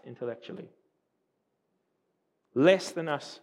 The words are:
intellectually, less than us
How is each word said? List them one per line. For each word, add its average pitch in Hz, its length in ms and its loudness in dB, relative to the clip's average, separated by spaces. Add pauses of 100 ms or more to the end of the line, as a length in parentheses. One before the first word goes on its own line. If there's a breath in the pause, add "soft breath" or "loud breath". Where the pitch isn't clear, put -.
intellectually, 117 640 -10 (1900)
less 180 360 6
than 165 160 -4
us - 360 -6